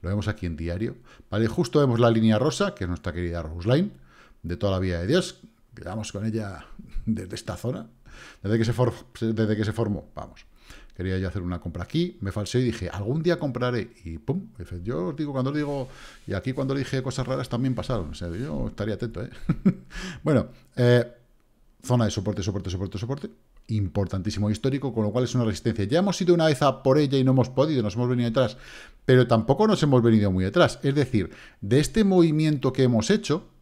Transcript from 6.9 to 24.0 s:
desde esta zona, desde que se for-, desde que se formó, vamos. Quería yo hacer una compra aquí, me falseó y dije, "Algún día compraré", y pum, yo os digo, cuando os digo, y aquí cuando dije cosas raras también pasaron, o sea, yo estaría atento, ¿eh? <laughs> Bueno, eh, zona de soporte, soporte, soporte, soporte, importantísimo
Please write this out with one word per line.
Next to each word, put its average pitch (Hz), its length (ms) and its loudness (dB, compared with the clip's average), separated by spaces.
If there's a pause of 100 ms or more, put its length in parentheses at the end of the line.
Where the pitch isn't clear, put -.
desde 98 300 -4
esta - 200 -8
zona, 131 320 -8 (560)
desde 104 140 0
que 113 80 2
se 120 80 0
for-, 120 200 0 (260)
desde 110 360 0
que 104 100 0
se 107 60 -2
formó, 107 420 -2
vamos. - 320 -14 (500)
Quería 92 220 -4
yo 95 100 -2
hacer 92 140 -6
una 87 180 -4
compra 85 240 -8
aquí, 175 380 -4
me 98 100 -6
falseó 104 300 -2
y - 20 2
dije, 113 240 -4
"Algún 117 340 -4
día 165 160 0
compraré", 123 540 -4 (140)
y 82 120 -10
pum, 185 300 -6 (340)
yo 143 260 -4
os 156 100 -6
digo, 147 160 -6
cuando 131 160 0
os 147 80 -4
digo, 143 320 -4 (360)
y - 60 -8
aquí 98 220 -4
cuando 131 200 -2
dije 135 300 -4
cosas 131 240 -4
raras 131 220 -4
también 131 260 -2
pasaron, 90 360 -4
o - 20 -10
sea, 85 160 -8
yo 123 400 -6
estaría 107 240 -4
atento, 113 280 -6
¿eh? - 80 -8 (460)
<laughs> - 480 -12
Bueno, 131 240 2 (300)
eh, 123 280 6 (800)
zona 120 220 2
de 101 60 0
soporte, 101 300 -4
soporte, 92 280 -4
soporte, 92 280 -6
soporte, 135 320 -6 (380)
importantísimo 98 840 -2